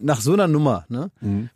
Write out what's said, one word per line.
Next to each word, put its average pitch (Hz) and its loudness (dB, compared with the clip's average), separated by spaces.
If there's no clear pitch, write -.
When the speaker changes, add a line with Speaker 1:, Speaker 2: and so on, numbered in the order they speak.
Speaker 1:
nach 131 0
so 131 0
einer 196 2
Nummer, 143 2
ne? 135 -6
Speaker 2:
Mhm. 104 -4